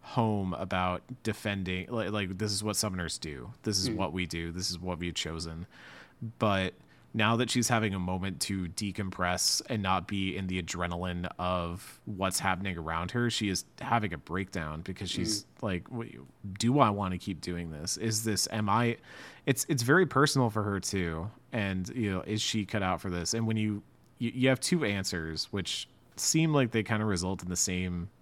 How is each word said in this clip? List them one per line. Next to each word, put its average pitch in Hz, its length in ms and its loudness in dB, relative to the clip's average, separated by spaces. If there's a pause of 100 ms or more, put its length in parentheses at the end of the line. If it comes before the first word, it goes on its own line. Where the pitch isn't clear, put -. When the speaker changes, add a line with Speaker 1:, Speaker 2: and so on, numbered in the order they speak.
Speaker 1:
home 104 520 0
about 92 480 0 (200)
defending, 95 680 -2
like, 110 220 -2
like, 95 260 -2
"This 104 140 -2
is 101 100 -2
what 107 140 -2
summoners 92 420 -2
do. 71 340 -10 (100)
This 104 160 0
is 95 100 0
Speaker 2:
Mm. 110 80 -2
Speaker 1:
what 87 160 -2
we 90 140 -2
do. 82 260 -4
This 92 180 -4
is 87 80 -6
what 90 200 -4
we've 87 160 -4
chosen." 82 520 -6 (720)
But 95 360 2 (400)
now 110 220 6
that 120 140 2
she's 120 180 2
having 110 260 4
a 95 40 0
moment 92 400 -2
to 95 300 -2
decompress 92 1000 0
and 110 140 0
not 95 240 2
be 95 300 0
in 95 100 -2
the 92 160 0
adrenaline 87 680 -2 (100)
of 90 680 -2
what's 95 340 0
happening 95 400 0
around 82 340 -2
her, 120 180 2
she 107 180 0
is 92 160 0 (160)
having 107 320 0
a 78 60 -6
breakdown 82 640 -4
because 92 280 -6
she's 98 340 -2
Speaker 2:
Mm. - 180 -14
Speaker 1:
like, 92 280 -2
"Wait, 117 280 -8 (400)
do 123 220 6
I 113 100 8
wanna 98 280 0
keep 90 220 -6
doing 85 300 -4
this? 76 260 -4
Is 110 280 0
this, 104 280 2
am 107 160 0
I," 117 300 4 (480)
it's, - 240 2
it's 120 120 2
very 156 240 8
personal 135 440 6
for 107 140 0
her 101 160 2
too. 87 500 -2 (200)
And, 95 440 0
you 110 160 0
know, 92 120 0
is 107 200 -2
she 107 240 0
cut 104 160 -2
out 92 180 2
for 98 100 -6
this? 87 240 0
And 113 120 0
when 110 100 2
you, 107 260 0 (360)
you, 117 160 -2
you 127 160 4
have 127 100 4
two 165 240 2
answers, 92 680 -2
which - 380 -4 (280)
seem 160 360 2
like 131 200 4
they 113 100 4
kinda 110 240 0
result 92 360 0
in 90 60 -8
the 90 80 -2
same 90 540 -2 (120)